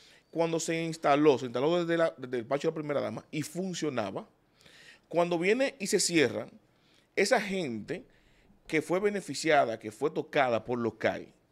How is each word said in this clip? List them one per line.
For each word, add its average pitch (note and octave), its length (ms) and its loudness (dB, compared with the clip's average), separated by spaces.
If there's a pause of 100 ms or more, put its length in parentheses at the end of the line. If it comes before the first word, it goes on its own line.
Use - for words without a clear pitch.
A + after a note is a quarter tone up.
(380)
cuando E3 220 0
se E3 240 -2
instaló, D3+ 560 4
se C3 60 -8
instaló C3+ 380 0
desde E3 140 0
la, E3 180 2
desde B2+ 220 -8
el A#2+ 60 -4
despacho C#3 240 -2
de D#3+ 40 0
la D#3 40 -10
primera D3 260 -4
dama A2 300 -8
y D3+ 100 -6
funcionaba, D3+ 840 -4 (800)
cuando F3 320 0
viene A#3 400 2
y G3 80 -6
se F#3+ 120 2
cierran, B2 520 2 (640)
esa B3+ 260 4
gente F3 640 -6 (600)
que D3+ 160 0
fue F3 160 0
beneficiada, D3+ 800 0
que G#2+ 120 -10
fue D3+ 200 -2
tocada C3 520 0
por B2 140 -4
los A2+ 180 0
cai, - 380 -2 (180)